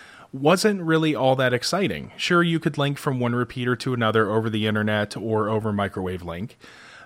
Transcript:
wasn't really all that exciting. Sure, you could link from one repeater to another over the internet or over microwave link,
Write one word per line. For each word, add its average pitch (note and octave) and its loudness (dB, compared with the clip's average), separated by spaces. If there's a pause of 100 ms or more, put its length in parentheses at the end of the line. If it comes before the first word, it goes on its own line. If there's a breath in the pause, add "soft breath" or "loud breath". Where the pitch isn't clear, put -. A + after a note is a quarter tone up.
(320 loud breath)
wasn't F3+ 2
really D#3+ 2
all C3 2
that B2+ 2
exciting. A#2+ -2
Sure, F3 2
you E3 0
could D3 -4
link C#3+ 0
from B2+ -2
one A#2+ 0
repeater B2 -2
to B2+ -4
another A2 2
over A2 0
the G#2+ 0
internet G#2+ 0
or G#2+ 0
over A2 -2
microwave F#2 -4
link, F2 -10 (500 loud breath)